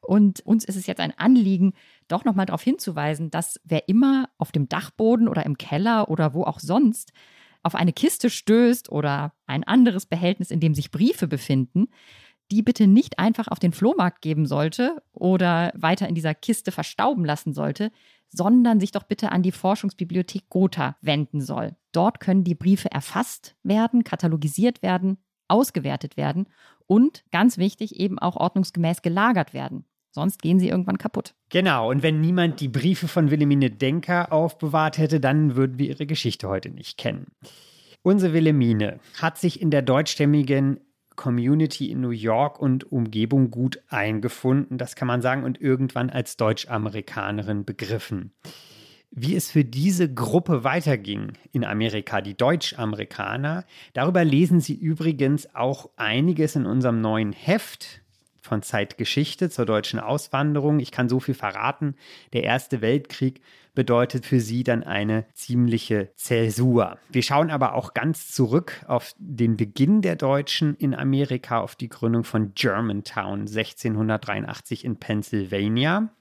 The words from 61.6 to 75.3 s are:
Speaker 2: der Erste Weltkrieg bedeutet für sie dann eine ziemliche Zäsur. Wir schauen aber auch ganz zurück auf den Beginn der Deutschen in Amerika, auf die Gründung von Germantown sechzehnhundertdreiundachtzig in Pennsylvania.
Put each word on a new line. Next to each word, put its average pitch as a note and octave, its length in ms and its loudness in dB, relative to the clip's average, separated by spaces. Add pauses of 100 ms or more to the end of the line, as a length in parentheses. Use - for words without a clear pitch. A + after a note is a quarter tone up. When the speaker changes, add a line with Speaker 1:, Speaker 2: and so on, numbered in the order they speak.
Speaker 2:
der A#2+ 120 -2
Erste B2 360 -2
Weltkrieg C3 600 -2 (340)
bedeutet B2 500 0
für C3 160 2
sie A2+ 220 -4
dann A#2 220 0
eine G#2+ 500 -2
ziemliche A#2 800 0
Zäsur. A2+ 800 0 (140)
Wir B2 120 0
schauen D3+ 280 0
aber C3 240 0
auch - 180 -4
ganz D3+ 380 -4
zurück C3+ 560 0
auf - 320 -4
den A#2 380 -2
Beginn C3+ 440 2
der F#3 160 -2
Deutschen C#3+ 600 -2
in C#3 180 -2
Amerika, C3+ 640 -2
auf - 140 -8
die A#2+ 140 -12
Gründung A#2 360 -2
von G#2+ 300 -2
Germantown G2+ 920 -4
sechzehnhundertdreiundachtzig G#2+ 1400 -4
in A#2+ 120 -4
Pennsylvania. G#2+ 1120 -2 (100)